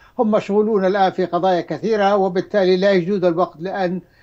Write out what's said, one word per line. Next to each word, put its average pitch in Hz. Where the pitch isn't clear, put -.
هم 226
مشغولون 208
الآن 190
في 190
قضايا 175
كثيرة، 196
وبالتالي 190
لا 196
يجوز 185
الوقت 170
لأن 185